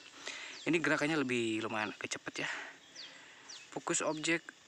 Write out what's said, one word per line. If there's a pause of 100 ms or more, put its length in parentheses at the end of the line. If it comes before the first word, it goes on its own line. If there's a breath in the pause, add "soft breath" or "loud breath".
(680 loud breath)
Ini
gerakannya
lebih
lumayan
agak
cepet
ya. (1200 loud breath)
Fokus
objek, (260)